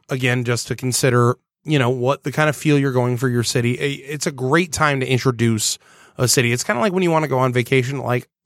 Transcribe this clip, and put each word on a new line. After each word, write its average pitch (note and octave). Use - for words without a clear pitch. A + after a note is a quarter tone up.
again, B2+
just A#2+
to B2
consider, B2
you D3+
know, A#2+
what C3
the C#3+
kind D3+
of C#3
feel D3
you're C#3
going B2
for B2+
your A#2+
city. A#2+
I-, C#3
it's D3+
a E3
great C#3+
time D3
to B2+
introduce A#2
a B2+
city. A#2+
It's B2
kinda A3+
like A3
when F#3
you E3+
wanna D#3
go C3+
on C3
vacation. B2+
Like, A#2+